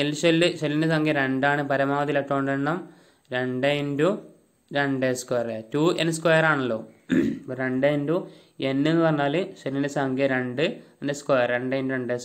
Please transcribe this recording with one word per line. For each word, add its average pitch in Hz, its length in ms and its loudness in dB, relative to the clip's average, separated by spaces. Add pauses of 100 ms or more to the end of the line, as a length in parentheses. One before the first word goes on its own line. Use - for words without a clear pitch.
എൽ 143 80 0 (120)
ഷെല്ല്, 170 260 4 (120)
ഷെല്ലിൻ്റെ 156 360 0
സംഖ്യ 151 260 2
രണ്ടാണ്. 135 400 2 (100)
പരമാവധി 143 440 0
ഇലക്ട്രോണിൻ്റെ 139 440 -2
എണ്ണം 151 180 0 (540)
രണ്ട് 127 400 0 (100)
into 143 280 0 (640)
രണ്ട് 135 380 0 (120)
square, 117 340 -2 (180)
ടു 147 80 0 (200)
എൻ 165 160 0
സ്ക്വയർ 160 340 4
ആണല്ലോ. 127 260 0 (640)
അപ്പൊ 127 240 -10
രണ്ട് 131 320 0
into 143 200 0 (580)
n 135 40 0 (120)
എന്ന് 165 160 4
പറഞ്ഞാൽ 143 300 2 (260)
ഷെല്ലിൻ്റെ 139 280 -2 (100)
സംഖ്യ 135 260 0 (100)
രണ്ട്, 127 260 -2 (340)
അതിൻ്റെ 143 240 -6
സ്ക്വയർ, 127 360 2
രണ്ട് 127 240 -2
into 131 180 -4
രണ്ട് 123 160 -4 (120)